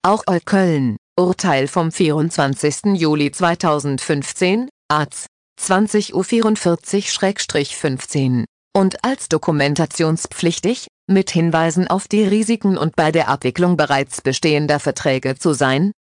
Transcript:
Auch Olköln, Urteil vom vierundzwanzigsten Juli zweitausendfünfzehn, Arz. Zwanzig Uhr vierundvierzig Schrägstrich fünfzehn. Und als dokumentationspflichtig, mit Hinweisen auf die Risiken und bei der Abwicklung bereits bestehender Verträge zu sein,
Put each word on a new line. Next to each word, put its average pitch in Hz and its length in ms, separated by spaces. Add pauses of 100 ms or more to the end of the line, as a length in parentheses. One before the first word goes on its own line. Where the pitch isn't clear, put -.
Auch 202 240
Olköln, 170 680 (200)
Urteil 175 480
vom 165 240
vierundzwanzigsten 151 1040
Juli 151 380
zweitausendfünfzehn, 165 1400 (180)
Arz. 151 400 (320)
Zwanzig 202 560
Uhr 185 80
vierundvierzig 208 880
Schrägstrich - 680
fünfzehn. 131 680 (280)
Und 196 320
als 262 240
dokumentationspflichtig, 160 1600 (220)
mit 190 220
Hinweisen 170 580
auf 196 180
die 208 160
Risiken 208 560
und 156 160
bei 160 160
der 156 200
Abwicklung 170 460
bereits 139 460
bestehender 147 560
Verträge 131 580
zu 156 180
sein, 139 360 (220)